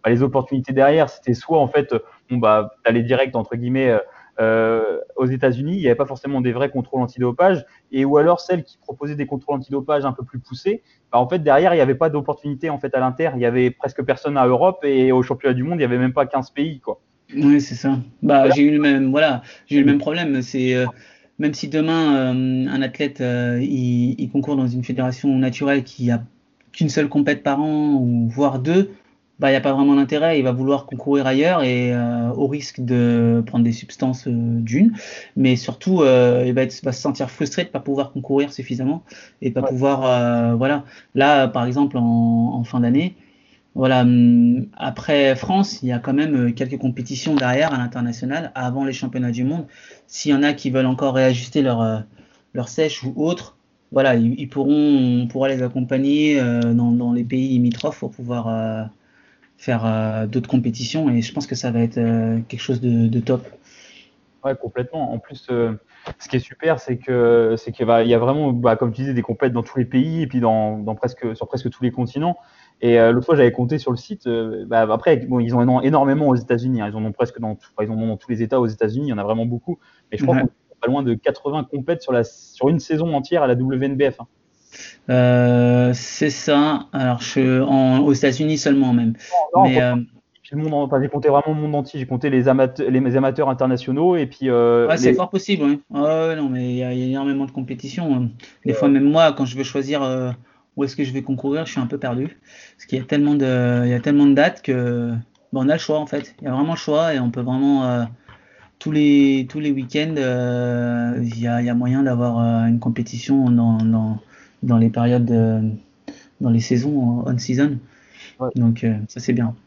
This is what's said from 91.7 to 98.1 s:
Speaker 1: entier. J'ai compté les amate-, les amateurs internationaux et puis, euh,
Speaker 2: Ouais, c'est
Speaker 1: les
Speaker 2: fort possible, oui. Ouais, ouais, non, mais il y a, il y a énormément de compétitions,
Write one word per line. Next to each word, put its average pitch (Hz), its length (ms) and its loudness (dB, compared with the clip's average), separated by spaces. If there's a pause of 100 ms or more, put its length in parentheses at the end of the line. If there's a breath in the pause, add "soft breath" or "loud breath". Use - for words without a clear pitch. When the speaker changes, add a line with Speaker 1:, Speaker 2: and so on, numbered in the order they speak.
Speaker 1:
entier. 143 240 -4
J'ai 131 60 -6
compté 127 240 -4
les 131 180 2
amate-, 131 340 2
les 131 360 0
amateurs 135 320 0
internationaux 131 680 0
et 147 100 -2
puis, 131 240 -4
euh, 120 360 4
Speaker 2:
Ouais, 160 120 2
c'est 127 140 4
Speaker 1:
les 123 40 4
Speaker 2:
fort 180 140 -2
possible, 190 320 -2
oui. 143 260 2
Ouais, 143 120 -6
ouais, 160 360 0
non, 143 140 -4
mais 123 220 -4
il 123 40 -4
y 127 60 -4
a, 123 100 -4
il 127 60 -4
y 127 60 -4
a - 20 -2
énormément 139 400 -2
de 131 60 -14
compétitions, 135 600 -6